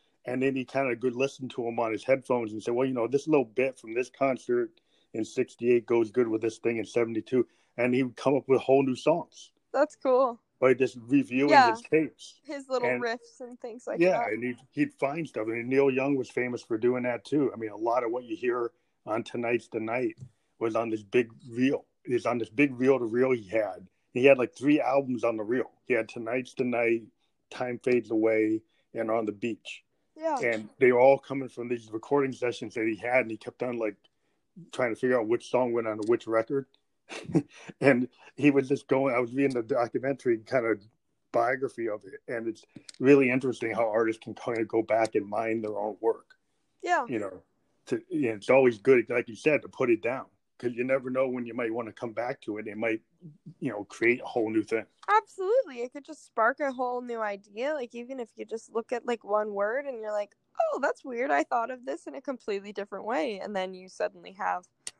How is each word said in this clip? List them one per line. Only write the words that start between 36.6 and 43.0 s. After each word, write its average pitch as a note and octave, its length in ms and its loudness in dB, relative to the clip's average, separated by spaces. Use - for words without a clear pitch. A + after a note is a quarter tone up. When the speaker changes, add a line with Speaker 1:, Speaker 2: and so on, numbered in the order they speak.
Speaker 1:
<laughs> - 380 -2
And B2+ 280 4
he C#3+ 160 6
was C3+ 160 2
just C3+ 200 -2
going, C3+ 260 2
I B2 60 2
was A#2+ 140 -4
reading C3+ 200 2
the A#2+ 80 -2
documentary A#2+ 800 -2
kind A#2 260 -2
of G#2 160 0
biography A#2+ 560 -2
of G#2 180 -8
it, - 220 -18
and A#2 200 -6
it's - 160 -12